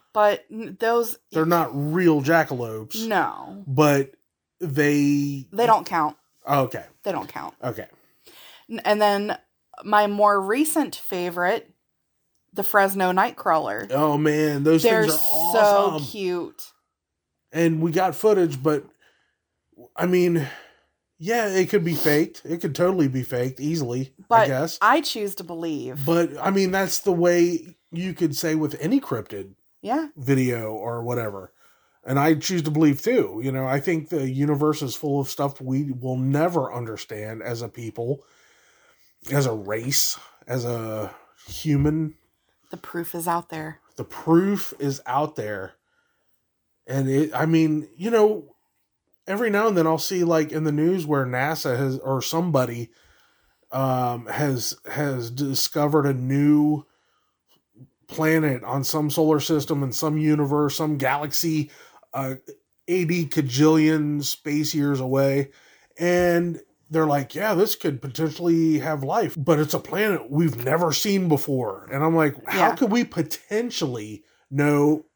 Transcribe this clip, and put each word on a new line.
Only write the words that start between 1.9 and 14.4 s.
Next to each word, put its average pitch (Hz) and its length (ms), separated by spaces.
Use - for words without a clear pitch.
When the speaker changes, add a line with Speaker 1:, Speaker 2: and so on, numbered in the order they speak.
Speaker 2:
jackalopes. 131 840
Speaker 1:
No. 190 600
Speaker 2:
But 139 460
they 143 920
Speaker 1:
They 233 160
don't 214 180
count. 156 320
Speaker 2:
Oh, 139 140
okay. 123 220
Speaker 1:
They 202 80
don't 135 180
count. - 240
Speaker 2:
Okay. 113 220
Speaker 1:
N-, 220 140
and 208 180
then 202 360
my 208 240
more 202 340
recent 196 540
favorite, 180 760
the 196 100
Fresno 196 480
Nightcrawler. 160 800
Speaker 2:
Oh, 147 260
man, 151 460